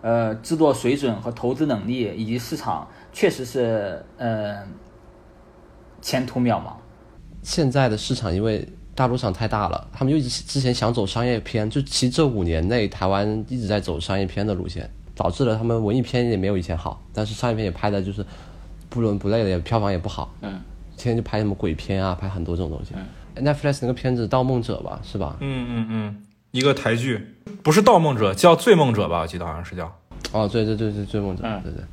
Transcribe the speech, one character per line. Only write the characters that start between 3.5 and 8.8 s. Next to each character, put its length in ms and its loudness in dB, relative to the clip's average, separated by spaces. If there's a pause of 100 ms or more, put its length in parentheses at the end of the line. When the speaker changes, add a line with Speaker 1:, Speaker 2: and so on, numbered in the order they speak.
Speaker 1:
呃， 400 -2 (1400)
前 240 -2
途 120 -6
渺 180 4
茫。 180 -6 (720)
Speaker 2:
现 280 2
在 160 6
的 80 2
市 180 -2
场 200 -2
因 100 2
为 240 0 (260)